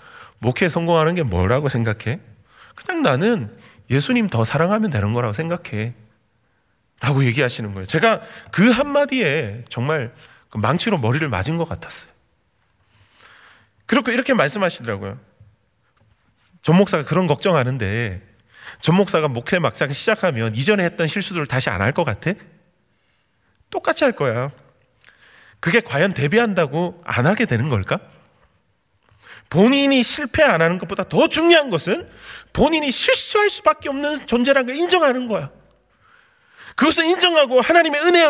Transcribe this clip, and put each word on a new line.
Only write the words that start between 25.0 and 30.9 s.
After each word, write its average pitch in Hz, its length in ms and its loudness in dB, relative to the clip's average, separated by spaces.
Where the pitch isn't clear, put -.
그게 208 200 2
과연 175 340 0
데뷔한다고 175 880 0
안 120 220 0
하게 214 180 2
되는 123 240 -2
걸까? 131 320 -2
본인이 269 540 4
실패 302 400 -2
안 196 200 4
하는 170 160 2
것보다 190 260 -6